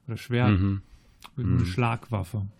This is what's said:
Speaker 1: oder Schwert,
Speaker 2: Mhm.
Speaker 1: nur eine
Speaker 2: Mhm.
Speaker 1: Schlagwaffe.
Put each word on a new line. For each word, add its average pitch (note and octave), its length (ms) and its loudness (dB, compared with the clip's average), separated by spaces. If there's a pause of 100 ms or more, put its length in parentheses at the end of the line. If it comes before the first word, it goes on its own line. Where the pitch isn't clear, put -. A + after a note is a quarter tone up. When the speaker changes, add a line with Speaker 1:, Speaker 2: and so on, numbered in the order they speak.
Speaker 1:
oder A2+ 100 -8
Schwert, G#2 440 2
Speaker 2:
Mhm. G2 220 0 (540)
Speaker 1:
nur B2 100 -4
eine - 100 2
Speaker 2:
Mhm. A#2 100 2
Speaker 1:
Schlagwaffe. G#2+ 800 -4 (140)